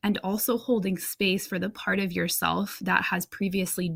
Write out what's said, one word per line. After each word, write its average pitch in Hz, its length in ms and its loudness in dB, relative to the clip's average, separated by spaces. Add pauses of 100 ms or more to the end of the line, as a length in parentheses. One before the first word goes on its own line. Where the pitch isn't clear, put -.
And 208 200 2
also 214 360 0
holding 196 400 2
space 190 480 0
for 190 120 -4
the 185 120 -2
part 190 280 -2
of 190 140 0
yourself 175 720 0
that 185 220 2
has 180 200 -2
previously 185 720 -2